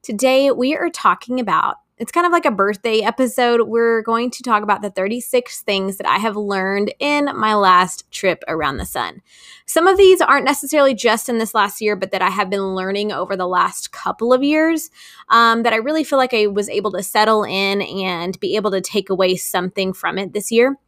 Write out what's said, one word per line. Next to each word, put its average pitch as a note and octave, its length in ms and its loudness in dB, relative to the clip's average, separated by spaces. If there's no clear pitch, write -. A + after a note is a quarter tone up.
Today, C4 480 2
we C4+ 260 0
are E4+ 140 -4
talking A#3 500 -2
about, F3+ 360 0
it's - 160 -10
kind F4 140 2
of E4+ 60 2
like E4+ 120 2
a C#4+ 60 4
birthday G#3 500 0
episode. A#3+ 640 2
We're A3+ 400 0
going A#3 300 -2
to - 100 -16
talk G#3+ 200 0
about G#3 200 -2
the G3+ 80 -6
thirty-six A#3 720 -4
things G3 340 -2
that - 100 -6
I D#3+ 120 2
have G#3+ 180 -2
learned G3+ 640 -2
in D4 360 0
my G#3+ 200 0
last F#3 560 2
trip - 360 -2
around D3+ 300 -4
the F#2 80 -6
sun. F#2 380 -8
Some E4 220 2
of F#4+ 100 6
these F#4 240 8
aren't C#4 240 2
necessarily C#4 480 2
just A3+ 380 0
in A#3 80 -2
this A3 160 -4
last G3+ 260 -2
year, G#3 160 0
but F#3+ 140 -8
that F#3+ 100 -4
I F#3 80 2
have F#3+ 220 -2
been G3 240 -2
learning G3 360 -4
over F3+ 260 -4
the F3+ 120 -4
last F3+ 440 -2
couple A#3 420 -2
of B3+ 80 2
years, D#4 480 0
um, A3+ 320 4
that A3+ 100 2
I A3 40 0
really D4 280 -2
feel C#4 140 0
like B3 160 2
I G#3+ 120 2
was G3+ 220 -2
able G3 240 -4
to F#3 100 -6
settle G#3+ 400 2
in G3 380 -2
and F3+ 580 -6
be F#3 180 -4
able G#3 160 -2
to F#3 100 -2
take G3 260 -4
away F#3 280 0
something F#3 580 -4
from E3+ 240 -6
it G3 160 -8
this G#3+ 180 -6
year. B3+ 240 2